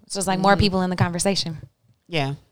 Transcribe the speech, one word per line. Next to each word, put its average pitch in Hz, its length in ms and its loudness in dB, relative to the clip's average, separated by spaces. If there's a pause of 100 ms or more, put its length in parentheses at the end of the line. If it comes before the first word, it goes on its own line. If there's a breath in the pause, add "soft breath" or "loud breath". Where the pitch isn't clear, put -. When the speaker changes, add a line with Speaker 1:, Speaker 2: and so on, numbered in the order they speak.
Speaker 1:
It's - 120 -12
just, 185 120 -4
like, 185 120 0
more 196 140 4
Speaker 2:
Mm-hmm. 190 60 4
Speaker 1:
people 190 220 2
in 180 80 0
the 180 60 -2
conversation. 175 640 -2 (500)
Speaker 2:
Yeah, 143 260 -2 (180)